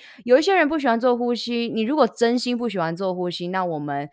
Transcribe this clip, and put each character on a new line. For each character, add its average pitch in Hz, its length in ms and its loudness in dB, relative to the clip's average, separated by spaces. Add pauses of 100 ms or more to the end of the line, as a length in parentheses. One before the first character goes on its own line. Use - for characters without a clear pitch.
(260)
有 247 120 6
一 320 40 4
些 381 120 2
人 339 140 4
不 320 100 -2
喜 277 120 -2
欢 233 100 2
做 247 160 2
呼 240 180 -2
吸， 233 400 -4
你 220 100 -2
如 247 120 -2
果 285 100 4
真 233 320 2
心 240 200 -2
不 233 100 -4
喜 196 100 -6
欢 165 160 -2
做 185 220 -4
呼 180 140 -4
吸， 175 180 -8
那 185 160 -2
我 165 160 -4
们 143 340 -6